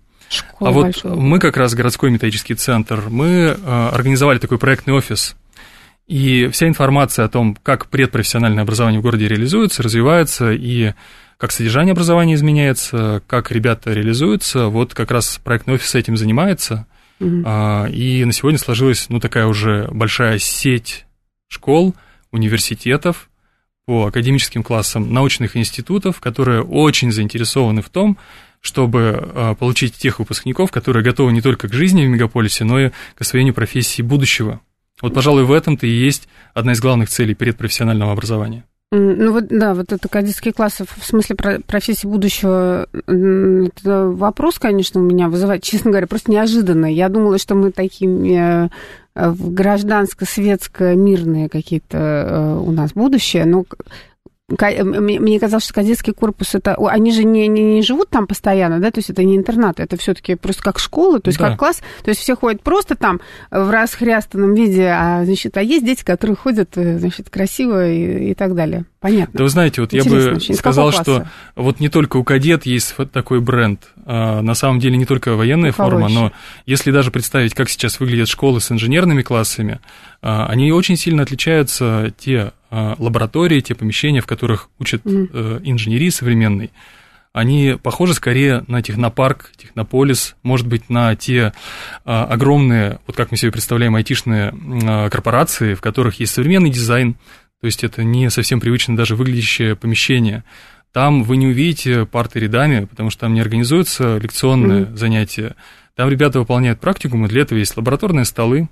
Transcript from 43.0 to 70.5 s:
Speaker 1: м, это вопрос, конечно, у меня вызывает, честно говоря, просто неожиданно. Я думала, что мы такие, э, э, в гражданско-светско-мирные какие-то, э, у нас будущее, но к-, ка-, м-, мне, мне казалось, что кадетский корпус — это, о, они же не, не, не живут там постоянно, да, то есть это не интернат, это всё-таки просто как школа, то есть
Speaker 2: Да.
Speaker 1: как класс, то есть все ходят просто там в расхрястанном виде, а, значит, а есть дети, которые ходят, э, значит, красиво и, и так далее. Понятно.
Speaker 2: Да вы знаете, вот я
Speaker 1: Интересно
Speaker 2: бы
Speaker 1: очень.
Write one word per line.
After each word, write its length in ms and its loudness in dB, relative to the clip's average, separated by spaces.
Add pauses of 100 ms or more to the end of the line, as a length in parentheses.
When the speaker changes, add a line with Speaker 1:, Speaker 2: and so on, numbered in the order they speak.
Speaker 1:
м, 560 2
это 460 0
вопрос, 500 -2
конечно, 400 0
у 40 4
меня 240 2
вызывает, 340 0
честно 280 -2
говоря, 160 2
просто 240 -4
неожиданно. 640 2
Я 160 2
думала, 300 2
что 180 -4
мы 160 2
такие, 380 -4
э, 580 2 (480)
э, 140 0
в 220 -4
гражданско-светско-мирные 2000 0
какие-то, 500 -6
э, 600 -2
у 100 -2
нас 220 -2
будущее, 540 0
но 180 4
к-, 120 -18 (840)
ка-, 120 2
м-, 300 -2
мне, 200 0
мне 200 2
казалось, 240 0
что 100 -10
кадетский 380 0
корпус — 420 -4
это, 200 0
о, 140 0
они 240 2
же 120 2
не, 240 2
не, 140 2 (140)
не 60 4
живут 280 -2
там 160 0
постоянно, 540 0
да, 100 0
то 80 -6
есть 100 -6
это 160 0
не 120 4
интернат, 440 0
это 160 -6
всё-таки 380 -4
просто 280 -6
как 160 -2
школа, 420 0
то 80 -4
есть 100 0
Speaker 2:
Да. 120 2
Speaker 1:
как 80 -2
класс, 240 0 (220)
то 60 -2
есть 100 -2
все 160 -2
ходят 260 -2
просто 320 0
там 260 0 (300)
в 200 0
расхрястанном 840 0
виде, 340 4
а, 360 0
значит, 320 -2
а 60 0
есть 240 2
дети, 180 -2
которые 320 0
ходят, 400 -2
э, 220 0
значит, 320 -6
красиво 600 -2
и, 420 -2
и 20 -6
так 200 -2
далее. 300 -2 (160)
Понятно. 380 0
Speaker 2:
Да 60 2
вы 60 2
знаете, 300 2
вот 120 -2
я 80 2
Speaker 1:
Интересно 300 4
Speaker 2:
бы 60 0
Speaker 1:
очень. 180 -4